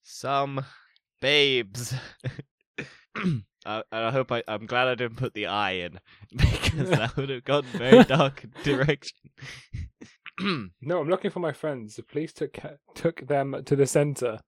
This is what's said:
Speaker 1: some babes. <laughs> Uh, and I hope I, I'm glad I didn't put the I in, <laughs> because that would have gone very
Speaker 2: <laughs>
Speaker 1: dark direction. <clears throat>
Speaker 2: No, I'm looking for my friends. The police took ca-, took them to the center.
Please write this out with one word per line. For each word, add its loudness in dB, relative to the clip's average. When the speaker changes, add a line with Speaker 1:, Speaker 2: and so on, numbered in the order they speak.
Speaker 1:
some -4
babes. 2
<laughs> -12
Uh, -6
and -4
I 0
hope 0
I, -2
I'm -6
glad 2
I 0
didn't -6
put -4
the -4
I -2
in, -6
<laughs> -20
because 2
that 0
would -6
have -8
gone 0
very 10
Speaker 2:
<laughs> 10
Speaker 1:
dark 2
direction. 0
<clears throat> -4
Speaker 2:
No, -2
I'm -2
looking 0
for -8
my -2
friends. -8
The -14
police -8
took -8
ca-, -14
took -4
them -2
to 2
the 4
center. 0